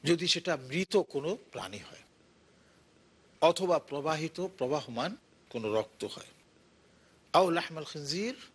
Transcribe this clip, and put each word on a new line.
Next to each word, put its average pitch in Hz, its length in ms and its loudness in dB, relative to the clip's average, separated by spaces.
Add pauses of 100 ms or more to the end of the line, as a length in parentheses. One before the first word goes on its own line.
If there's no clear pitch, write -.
যদি 170 300 2
সেটা 170 200 0 (160)
মৃত 175 240 -2 (200)
কোনো 147 180 -2 (220)
প্রাণী 101 340 -8
হয়, - 160 -20 (1400)
অথবা 175 360 6 (120)
প্রবাহিত, 156 480 -4 (200)
প্রবাহমান 131 540 -2 (400)
কোনো 110 160 -4 (100)
রক্ত - 240 -2 (120)
হয়, - 180 -16 (1040)
আও 185 80 8 (120)
লাহমাল 160 340 -6
খিনজির 170 440 -6 (200)